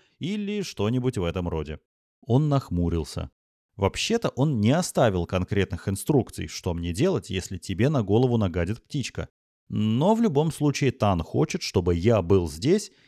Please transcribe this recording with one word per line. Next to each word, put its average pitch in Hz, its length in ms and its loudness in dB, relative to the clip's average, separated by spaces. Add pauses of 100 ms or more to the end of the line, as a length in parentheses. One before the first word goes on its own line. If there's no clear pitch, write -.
(180)
или 202 440 -6
что-нибудь 123 560 -2
в 90 60 -2
этом 87 220 -2
роде». 78 320 -6 (480)
Он 143 220 2
нахмурился. 85 800 -2 (460)
«Вообще-то 180 540 0
он 135 300 0
не 110 120 4
оставил 123 540 2
конкретных 92 600 -2
инструкций, 95 600 -2
что - 260 -6
мне 85 180 -4
делать, 135 380 -2
если 92 260 -6
тебе 98 320 -2
на 143 140 0
голову 120 340 2
нагадит 92 480 0
птичка. - 440 -8 (400)
Но 113 460 2
в 226 60 0
любом 160 320 2
случае 147 380 0
Тан 98 320 0
хочет, - 400 -2
чтобы 90 320 0
я 98 280 4
был 87 260 4
здесь 123 440 -2 (160)